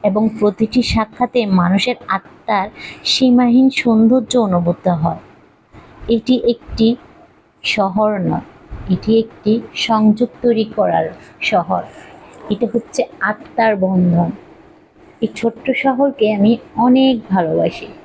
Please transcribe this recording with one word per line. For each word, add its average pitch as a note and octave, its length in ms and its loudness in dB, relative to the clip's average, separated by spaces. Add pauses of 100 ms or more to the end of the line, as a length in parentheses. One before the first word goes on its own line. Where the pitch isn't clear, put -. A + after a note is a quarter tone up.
এবং G#3 200 0 (140)
প্রতিটি G#3+ 460 0
সাক্ষাতে A#3 580 -2 (200)
মানুষের F#3+ 360 0 (120)
আত্মার G3 580 -4 (380)
সীমাহীন B3 680 4
সৌন্দর্য A3+ 680 2
অনুভূত F3 500 0
হয়। E3 320 -2 (880)
এটি A#3 260 0 (160)
একটি - 380 -2 (760)
শহর G#3 460 -2 (100)
নয়, D#3+ 260 -4 (440)
এটি F#3 280 -2
একটি A3 340 -2 (220)
সংযোগ G#3+ 560 2 (100)
তৈরি A3 260 0 (100)
করার E3+ 300 0 (360)
শহর। F#2 400 -2 (680)
এটা G#3+ 220 -2
হচ্ছে - 280 -4 (200)
আত্মার G#3+ 560 -2
বন্ধন। F3+ 540 2 (920)
এই A3 160 -2
ছোট্ট - 300 -4 (160)
শহরকে C4+ 520 0
আমি G#3 180 4 (240)
অনেক C4 380 4 (160)
ভালোবাসি। E3 580 -2 (160)